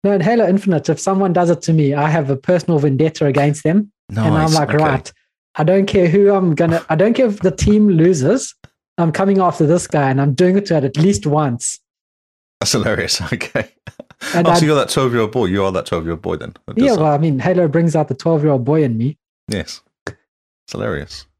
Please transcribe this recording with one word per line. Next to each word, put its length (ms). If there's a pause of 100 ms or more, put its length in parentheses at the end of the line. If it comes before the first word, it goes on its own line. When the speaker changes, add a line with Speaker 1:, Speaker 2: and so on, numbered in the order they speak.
Speaker 1:
No, 80
in 80
Halo 280
Infinite, 400
if 120
someone 320
does 180
it 120
to 100
me, 220
I 140
have 220
a 60
personal 420
vendetta 480
against 380
them. 280 (160)
And 100
I'm 160
Speaker 2:
Nice, 200
Speaker 1:
like, 160
Speaker 2:
okay. 120
Speaker 1:
"Right, 300 (440)
I 80
don't 220
care 220
who 240
I'm 220
gonna, 340
I 80
don't 180
care 120
if 140
the 100
team 400
loses, 640 (420)
I'm 160
coming 280
after 260
this 200
guy 240
and 100
I'm 140
doing 220
it 100
to 120
it 60
at 120
least 300
once." 520 (840)
Speaker 2:
That's 120
hilarious. 540
<laughs> 60
Okay. 380 (640)
Speaker 1:
And 140
Speaker 2:
Oh, 20
so 60
Speaker 1:
I'd 60
Speaker 2:
you're 140
that 120
twelve-year-old 440
boy. 140
You 180
are 80
that 140
twelve-year-old 360
boy 140
then. 180 (120)
That 100
does 80
Speaker 1:
Yeah, 120
Speaker 2:
that. 60
Speaker 1:
well, 100
I 60
mean, 200
Halo 300
brings 260
out 140
the 80
twelve-year-old 480
boy 180
in 160
me. 180 (320)
Speaker 2:
Yes. 320 (280)
It's 640
hilarious. 540 (120)